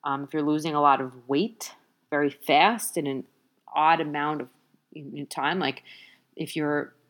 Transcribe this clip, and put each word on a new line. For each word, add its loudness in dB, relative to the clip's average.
Um, -2
if -12
you're 0
losing 0
a 2
lot 6
of -10
weight -2
very 2
fast 2
in -2
an -4
odd 4
amount -4
of, -10
in, -14
in -10
time, -2
like, -4
if -8
you're -2